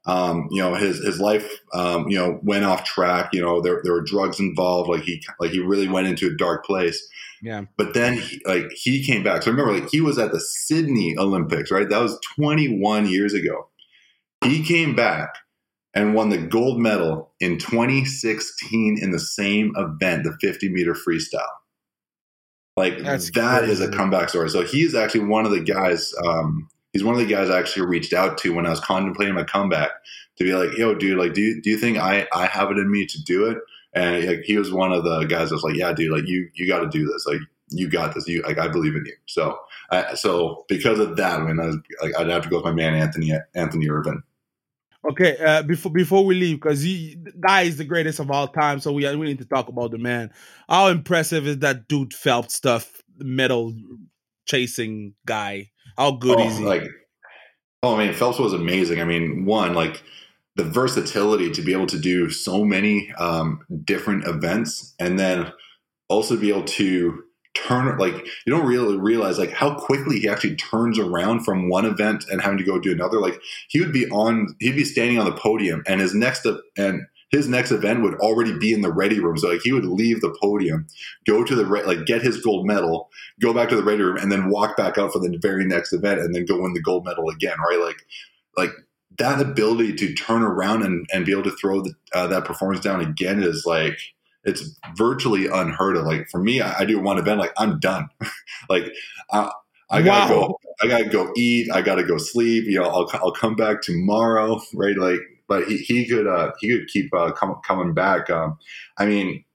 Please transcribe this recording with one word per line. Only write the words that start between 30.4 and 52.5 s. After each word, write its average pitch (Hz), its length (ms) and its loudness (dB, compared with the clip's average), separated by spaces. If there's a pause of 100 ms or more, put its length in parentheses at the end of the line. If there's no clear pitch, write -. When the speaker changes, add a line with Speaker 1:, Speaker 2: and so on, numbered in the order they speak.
Speaker 1:
be 92 100 2
like, 92 240 0
"Yo, 113 160 2
dude, 95 240 0
like, 85 160 0
do 101 80 2
you, 110 180 0
do 101 80 -2
you 110 80 2
think 117 220 0
I, 95 360 0
I 104 120 2
have 101 240 0
it 101 80 2
in 101 120 2
me 101 140 2
to 80 180 -10
do 92 280 2
it?" 113 80 -6 (340)
And, 87 340 0
like, 85 180 0
he 104 120 2
was 95 160 0
one 92 200 0
of 87 120 0
the 80 200 0
guys 80 260 0
that 80 60 -2
was 78 60 -4
like, 78 140 -2
"Yeah, 87 160 0
dude, 82 180 -2
like, 92 160 -2
you, 90 280 -4
you 90 120 -6
gotta 87 220 0
do 78 160 -2
this. 71 220 -4
Like, 73 140 -2 (280)
you 87 220 -4
got 80 240 -2
this. - 120 -8
You, 85 160 -4
like, 78 160 -4
I 82 100 -2
believe 80 260 0
in 76 100 -4
you." - 80 -14 (140)
So, - 320 -4 (320)
I, 90 240 -2
so 87 540 -2
because 104 300 2
of 87 200 0
that, 87 200 0
I 80 80 -2
mean, 80 140 0
I 82 60 -2
was, 78 100 -2 (240)
like, 80 180 -2
I'd 82 100 0
have 85 160 0
to 80 40 -8
go 87 80 2
with 82 80 -2
my 82 80 0
man, 80 220 2
Anthony, 78 380 0 (220)
Anthony 80 360 -2
Irvin. 76 320 -4 (880)
Speaker 2:
Okay, 147 260 2
uh, 156 280 4
before, 165 280 -2
before 185 320 4
we 190 100 4
leave, 170 260 0
'cause 147 200 0
he, 165 420 -4
the 190 160 -18
guy 190 240 4
is 170 140 0
the 156 80 -8
greatest 156 360 -2
of 143 100 -4
all 139 180 0
time, 147 320 0
so 151 100 -4
we, 143 140 -2 (120)
we 156 100 -4
need 139 120 -4
to 123 60 -14
talk 131 240 -2
about 120 220 -6
the 117 80 -8
man. 120 320 -4 (360)
How 190 220 6
impressive 165 580 0
is 147 120 -2
that 131 300 0
dude 135 260 -2
Phelps 120 400 0